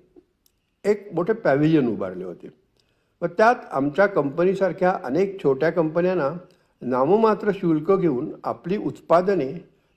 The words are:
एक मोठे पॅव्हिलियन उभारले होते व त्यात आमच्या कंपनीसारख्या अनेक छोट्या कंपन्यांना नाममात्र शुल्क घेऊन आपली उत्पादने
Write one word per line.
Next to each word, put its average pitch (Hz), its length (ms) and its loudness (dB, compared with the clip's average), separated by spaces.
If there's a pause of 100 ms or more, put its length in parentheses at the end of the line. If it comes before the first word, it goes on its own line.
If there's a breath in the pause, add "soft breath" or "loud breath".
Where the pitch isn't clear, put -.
(840)
एक 202 300 -2
मोठे 175 180 -2
पॅव्हिलियन 151 560 2
उभारले 92 360 -6
होते 87 240 -14 (760)
व 170 40 -4
त्यात 220 280 2 (160)
आमच्या 147 360 0
कंपनीसारख्या 180 1000 0
अनेक 185 380 -2
छोट्या 143 280 2
कंपन्यांना 170 680 -2 (440 soft breath)
नाममात्र 202 720 2
शुल्क 160 380 0
घेऊन 165 400 0 (120)
आपली 170 320 -6
उत्पादने 165 920 0 (280)